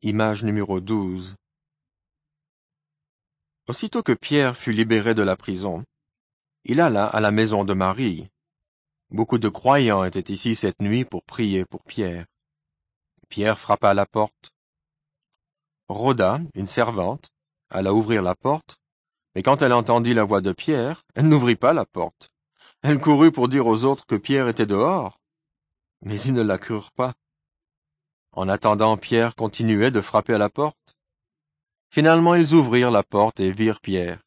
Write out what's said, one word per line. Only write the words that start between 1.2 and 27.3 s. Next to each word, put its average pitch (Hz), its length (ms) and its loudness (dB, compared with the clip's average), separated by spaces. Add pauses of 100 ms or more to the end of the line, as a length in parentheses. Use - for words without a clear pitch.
Aussitôt 220 360 -6
que 131 100 0
Pierre 135 420 0
fut - 160 -8
libéré 113 440 0
de 107 80 0
la 95 120 0
prison, 92 480 -8 (800)
il 131 180 0
alla 110 240 2
à 107 140 -2
la 107 120 2
maison 107 320 0
de 98 100 -2
Marie. 95 540 -4 (840)
Beaucoup 110 280 -2
de 110 120 0
croyants 120 540 2
étaient 92 300 -6
ici 110 220 -4
cette 101 260 -4
nuit 110 240 -2
pour - 180 -12
prier 98 420 -4
pour - 180 -18
Pierre. 87 420 -8 (1040)
Pierre 107 300 -2
frappa 104 300 0
à 98 40 4
la 98 120 2
porte. - 460 -6 (1400)
Rhoda, 110 500 0 (140)
une 98 140 -8
servante, 110 640 -4 (380)
alla 95 240 -2
ouvrir 110 280 0
la 92 140 -2
porte, - 420 -6 (580)
mais 95 80 -6
quand 139 180 2
elle 127 120 4
entendit 117 400 2
la 113 100 2
voix 101 180 0
de 95 100 -4
Pierre, 135 520 -4 (100)
elle 147 140 2
n'ouvrit 123 280 4
pas 127 180 2
la 139 120 -2
porte. - 440 -10 (520)
Elle 143 180 2
courut 151 320 6
pour 127 160 0
dire 127 200 0
aux 113 160 2
autres 135 220 -2
que 117 100 -4
Pierre 131 320 -2
était 113 180 -2
dehors, 107 540 -2 (840)
mais 104 200 -8
ils 131 120 -2
ne 120 80 0
la 104 160 0
crurent 107 340 -10
pas. 127 240 -6 (1160)